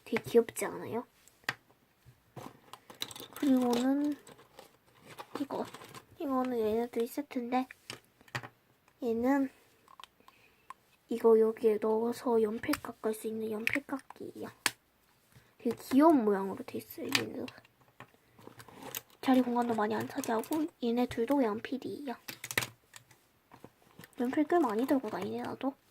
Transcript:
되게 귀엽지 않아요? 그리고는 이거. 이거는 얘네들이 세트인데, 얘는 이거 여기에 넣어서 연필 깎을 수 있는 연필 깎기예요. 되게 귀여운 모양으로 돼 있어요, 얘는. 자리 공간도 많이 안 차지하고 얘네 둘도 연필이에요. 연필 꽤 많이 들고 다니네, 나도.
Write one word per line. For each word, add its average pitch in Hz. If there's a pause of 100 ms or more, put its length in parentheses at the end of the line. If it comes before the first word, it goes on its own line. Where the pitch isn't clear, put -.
되게 -
귀엽지 233
않아요? 175 (2250)
그리고는 262 (1200)
이거. - (540)
이거는 254
얘네들이 233
세트인데, 254 (1400)
얘는 254 (1600)
이거 226
여기에 220
넣어서 226
연필 220
깎을 226
수 220
있는 220
연필 233
깎기예요. - (1080)
되게 -
귀여운 285
모양으로 196
돼 -
있어요, - (140)
얘는. - (1800)
자리 254
공간도 240
많이 214
안 226
차지하고 269 (180)
얘네 240
둘도 254
연필이에요. 247 (2000)
연필 262
꽤 349
많이 233
들고 262
다니네, 208
나도. 262 (180)